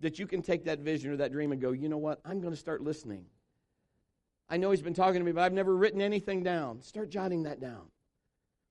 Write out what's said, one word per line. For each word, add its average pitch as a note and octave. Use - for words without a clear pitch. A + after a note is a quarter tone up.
that D#3+
you G3
can F#3
take E3+
that D#3
vision C#3+
or C#3+
that C3+
dream D3
and C3
go, B2+
"You C3+
know D3+
what? D3+
I'm F#3+
gonna E3+
start D#3
listening. A#2
I E3
know G3
he's E3
been E3+
talking F#3
to F3
me, E3+
but E3
I've F#3
never F#3+
written G3
anything G3+
down." D3+
Start G#3+
jotting F3+
that C#3+
down. B2+